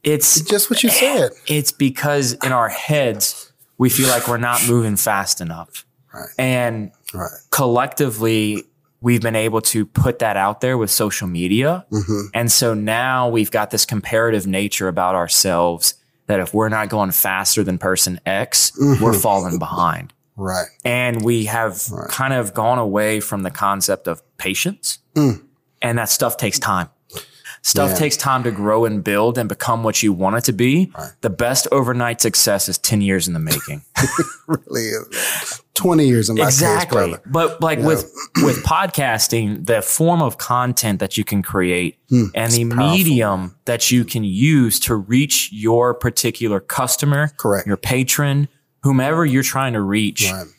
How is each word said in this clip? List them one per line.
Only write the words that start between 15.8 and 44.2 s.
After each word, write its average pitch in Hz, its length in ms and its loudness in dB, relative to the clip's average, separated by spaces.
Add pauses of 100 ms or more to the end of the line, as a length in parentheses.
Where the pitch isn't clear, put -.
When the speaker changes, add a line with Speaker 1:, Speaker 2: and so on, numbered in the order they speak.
Speaker 1:
that 101 120 2
if 90 140 -4
we're 110 160 2
not 107 200 -2
going 101 220 -2
faster 95 520 0
than 92 140 -2
person 90 480 -2
X, - 460 0
Speaker 2:
Mm-hmm. 135 320 2
Speaker 1:
we're 113 100 4
falling 98 460 0
behind. 82 540 -2 (220)
Speaker 2:
Right. 92 320 -4 (180)
Speaker 1:
And 120 380 0
we 117 220 2
have 110 460 -4
Speaker 2:
Right. - 180 -12
Speaker 1:
kind 135 240 -2
of 113 200 -2
gone 117 260 2
away 107 400 0
from 101 240 -6
the 92 80 -4
concept 98 560 -2
of 82 140 -4 (160)
patience. - 600 -4 (160)
Speaker 2:
Mm. 135 260 2 (400)
Speaker 1:
And 117 160 -2
that 113 120 -2
stuff - 280 0
takes - 220 -2
time. 90 300 -2 (720)
Stuff - 300 2
Speaker 2:
Yeah. - 60 0
Speaker 1:
takes 147 200 0
time 131 260 0
to 117 80 0
grow 107 340 2
and 107 180 -2
build 107 340 2
and 113 120 -2
become 113 340 -2
what 110 180 0
you 104 120 2
want 95 240 2
it 120 80 -2
to - 80 2
be. 131 440 2
Speaker 2:
Right. - 140 -12 (100)
Speaker 1:
The - 80 -2
best 120 440 0
overnight 123 480 0
success 104 480 0
is 92 80 -4
ten - 240 0
years 95 260 2
in 90 60 -4
the 82 60 -2
making. 78 440 -4 (140)
Speaker 2:
<laughs> 190 60 0 (160)
It 170 60 0 (400)
really 113 220 -4
is. - 760 -6 (140)
Twenty 165 320 4
years 113 220 4
in 113 80 0
my 113 80 2
Speaker 1:
Exactly. 143 560 2
Speaker 2:
case, 90 80 0
brother. 82 160 -8
Speaker 1:
But, 156 360 0
like, 160 180 0
Speaker 2:
Yeah. - 60 0
Speaker 1:
with, 156 260 0 (320)
with 143 200 2
podcasting, 120 1000 0
the 113 160 2
form 165 400 2
of 123 160 0
content 123 640 0
that - 180 -2
you 107 60 0
can 101 200 0
create 90 540 0 (120)
Speaker 2:
Hmm. 123 240 4
Speaker 1:
and 113 140 -2
Speaker 2:
It's 117 80 2
Speaker 1:
the 117 140 0
Speaker 2:
powerful. 127 280 2
Speaker 1:
medium 107 580 2 (100)
that 120 260 0
you 123 140 4
can 117 180 -4